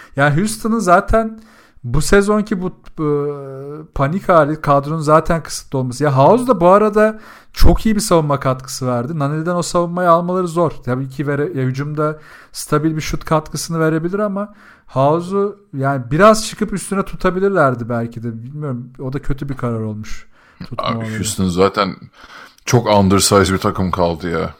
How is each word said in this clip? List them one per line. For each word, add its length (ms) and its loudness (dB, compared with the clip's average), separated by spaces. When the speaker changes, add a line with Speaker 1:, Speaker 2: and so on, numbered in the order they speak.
Speaker 1:
Yani 240 2
Houston'ın 380 -2
zaten 640 2
bu 180 0
sezonki 600 2
bu, 60 -2
e, 100 -2
panik 340 -2
hali, 320 4
kadronun 400 0
zaten 420 2
kısıtlı 360 -10
olması. 260 -4
Ya 140 2
House 280 6
da 140 2
bu 80 6
arada 520 4
çok 340 6
iyi 100 2
bir 40 -2
savunma 400 2
katkısı 460 -4
verdi. 320 -4
Nunnally'den 360 -2
o 80 -2
savunmayı 480 0
almaları 380 2
zor. 220 0
Tabii 240 -4
ki 180 -8
vere-, 320 -4
ya 60 0
hücumda 540 -4
stabil 440 -2
bir 40 -6
şut 240 -6
katkısını 560 -4
verebilir 380 0
ama 360 -6
House'u 720 0
yani 360 -2
biraz 360 4
çıkıp 260 -6
üstüne 320 -4
tutabilirlerdi 840 0
belki 340 -6
de. 200 -8
Bilmiyorum. 460 -10
O 140 -8
da 100 -6
kötü 260 -2
bir 80 -6
karar 240 -4
olmuş. 460 -8
Tutma 280 -8
Speaker 2:
Abi 80 -4
Speaker 1:
olayı. 200 -6
Speaker 2:
Houston 320 -2
zaten 480 2
çok 220 2
undersized 680 4
bir 40 0
takım 320 -2
kaldı 400 -2
ya. 300 -4